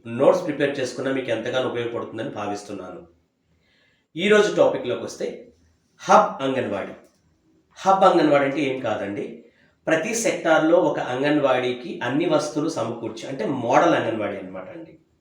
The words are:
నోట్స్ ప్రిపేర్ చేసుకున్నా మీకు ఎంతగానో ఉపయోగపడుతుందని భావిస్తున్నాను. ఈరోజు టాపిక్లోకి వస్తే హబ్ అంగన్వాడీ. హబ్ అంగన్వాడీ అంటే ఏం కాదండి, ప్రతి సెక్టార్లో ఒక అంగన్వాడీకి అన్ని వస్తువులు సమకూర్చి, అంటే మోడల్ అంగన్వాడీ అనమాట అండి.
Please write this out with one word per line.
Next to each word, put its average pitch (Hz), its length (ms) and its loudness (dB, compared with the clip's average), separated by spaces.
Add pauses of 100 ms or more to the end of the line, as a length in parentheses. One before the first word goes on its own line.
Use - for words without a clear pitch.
నోట్స్ 143 380 4
ప్రిపేర్ 147 340 -2
చేసుకున్నా 131 320 -4
మీకు 123 200 -4
ఎంతగానో 120 380 -2
ఉపయోగపడుతుందని 117 600 -6
భావిస్తున్నాను. 104 760 -10 (1080)
ఈరోజు 196 400 4
టాపిక్లోకి - 480 2
వస్తే - 440 -10 (520)
హబ్ 202 440 4
అంగన్వాడీ. 117 480 -4 (840)
హబ్ 190 260 4
అంగన్వాడీ 151 420 6
అంటే 139 160 -2
ఏం 131 180 -2
కాదండి, 101 640 -6 (440)
ప్రతి 160 280 0
సెక్టార్లో 160 600 2
ఒక 143 220 2
అంగన్వాడీకి 127 1040 0
అన్ని 139 220 0
వస్తువులు 156 440 0
సమకూర్చి, - 580 -8
అంటే 139 180 -6
మోడల్ 143 480 2
అంగన్వాడీ 110 440 -2
అనమాట 92 320 -12
అండి. - 280 -18 (240)